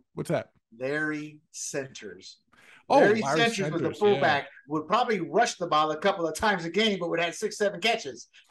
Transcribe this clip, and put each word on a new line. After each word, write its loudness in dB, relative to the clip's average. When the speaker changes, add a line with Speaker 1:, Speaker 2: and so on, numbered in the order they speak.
Speaker 1:
What's -8
that? -2
Speaker 2:
Larry -4
Centers. -12
Speaker 1:
Oh, 6
Speaker 2:
Larry 6
Speaker 1:
Larry 2
Speaker 2:
Centers 2
was -
a -2
Speaker 1:
Centers, -2
yeah. -14
Speaker 2:
fullback, 4
would -4
probably 2
rush 0
the -4
ball 2
a -4
couple 0
of -2
times 0
a -6
game, 0
but -4
would 0
have -2
six, -6
seven -2
catches, -4